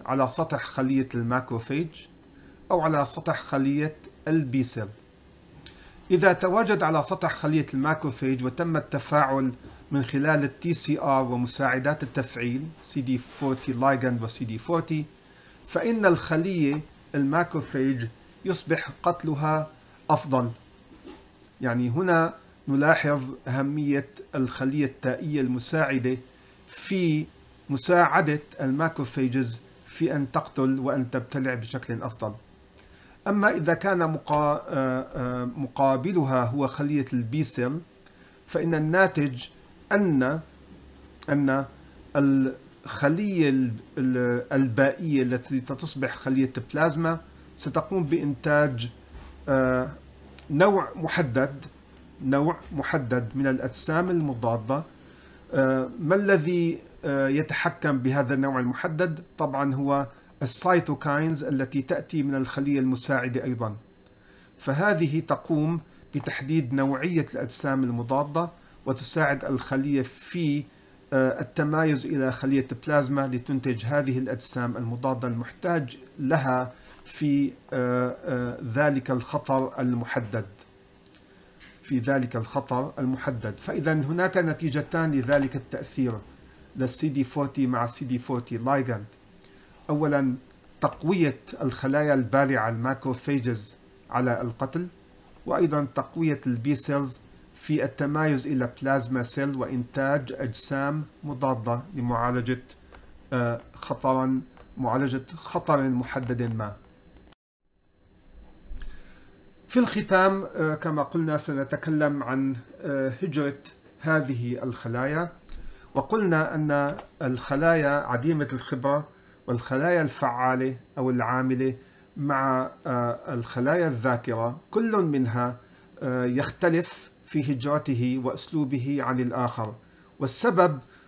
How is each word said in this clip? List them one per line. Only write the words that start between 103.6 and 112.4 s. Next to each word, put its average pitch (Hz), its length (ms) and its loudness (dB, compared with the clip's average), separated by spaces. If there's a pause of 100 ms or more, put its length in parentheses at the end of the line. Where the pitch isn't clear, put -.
خطرا، 131 680 0 (360)
معالجة 127 480 0 (100)
خطر 147 540 0
محدد 123 520 -2
ما. 110 340 -4 (3000)
في 247 120 2
الختام، 196 760 4
آه، 156 200 0
كما 151 280 -2
قلنا 160 340 0
سنتكلم 147 840 -2
عن، 135 320 0 (260)